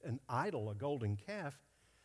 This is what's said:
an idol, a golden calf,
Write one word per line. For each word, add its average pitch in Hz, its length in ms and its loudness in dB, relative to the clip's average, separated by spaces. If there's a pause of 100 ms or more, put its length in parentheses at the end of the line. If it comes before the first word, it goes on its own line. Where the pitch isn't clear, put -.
an 127 240 -2
idol, 120 420 2
a 101 60 -2
golden 117 400 2
calf, 175 420 -4 (460)